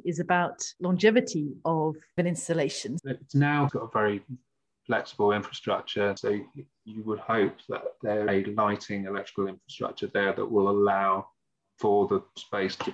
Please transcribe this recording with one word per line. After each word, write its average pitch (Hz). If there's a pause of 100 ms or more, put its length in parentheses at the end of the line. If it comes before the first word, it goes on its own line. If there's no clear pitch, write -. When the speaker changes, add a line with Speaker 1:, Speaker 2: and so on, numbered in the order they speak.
Speaker 1:
is 165
about 175 (160)
longevity 185 (120)
of 160 (220)
an 175
installation. 160
Speaker 2:
It's -
now 143
got -
a 113
very 104 (600)
flexible 107
infrastructure, 101
so 104 (460)
you 110
would 107
hope 107 (140)
that - (180)
there 104
is 98
a 104
lighting, 104
electrical 98
infrastructure -
there 98
that 101
will 98
allow 98 (500)
for 101
the 98 (160)
space 95
to -